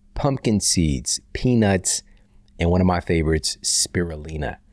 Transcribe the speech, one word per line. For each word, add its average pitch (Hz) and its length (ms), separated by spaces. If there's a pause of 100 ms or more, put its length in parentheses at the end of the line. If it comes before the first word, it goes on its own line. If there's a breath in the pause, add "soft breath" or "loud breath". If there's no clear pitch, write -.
(140)
pumpkin 127 440
seeds, 73 640 (120)
peanuts, 107 720 (560 soft breath)
and 85 120
one 90 100
of 92 80
my 87 100
favorites, 80 640
spirulina. 85 960 (160 soft breath)